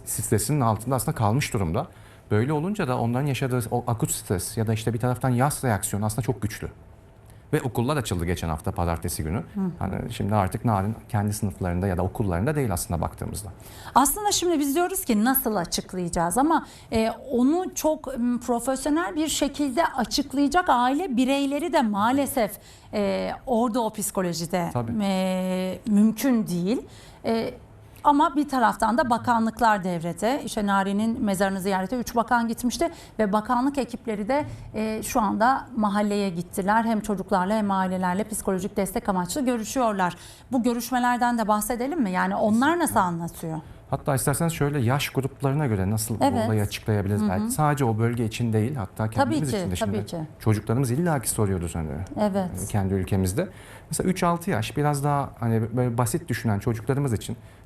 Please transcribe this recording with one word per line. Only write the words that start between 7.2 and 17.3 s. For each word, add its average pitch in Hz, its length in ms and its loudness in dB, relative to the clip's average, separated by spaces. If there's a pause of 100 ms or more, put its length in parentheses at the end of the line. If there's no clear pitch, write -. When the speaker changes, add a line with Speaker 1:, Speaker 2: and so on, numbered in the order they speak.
Speaker 1:
Ve 151 100 2
okullar 120 340 0
açıldı 104 280 -2
geçen 85 240 -2
hafta 80 240 -4
pazartesi 85 520 -2
günü. 82 120 -2
Speaker 2:
Hı 196 240 -6
hı. 185 180 -2
Speaker 1:
Hani - 340 -6
şimdi 104 220 -2
artık 98 300 0
Narin 107 300 2 (140)
kendi 104 240 0
sınıflarında 92 540 -2
ya 92 100 0
da 90 60 0
okullarında 98 540 -2
değil 127 160 -2
aslında 87 280 -2
baktığımızda. - 480 -6 (460)
Speaker 2:
Aslında 392 380 2
şimdi 339 260 2
biz 277 160 0
diyoruz 359 300 0
ki 208 200 2
nasıl 247 320 0
açıklayacağız 175 840 -2
ama, 294 280 2 (260)
e, 226 180 2
onu 311 640 0